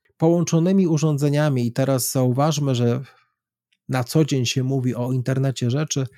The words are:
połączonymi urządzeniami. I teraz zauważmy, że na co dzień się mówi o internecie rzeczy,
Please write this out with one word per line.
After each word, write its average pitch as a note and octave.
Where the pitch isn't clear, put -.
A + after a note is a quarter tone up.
połączonymi E3+
urządzeniami. D3
I A#2
teraz C3+
zauważmy, C#3
że A#2+
na C3
co D#3
dzień C3+
się B2+
mówi B2+
o B2
internecie C3
rzeczy, C#3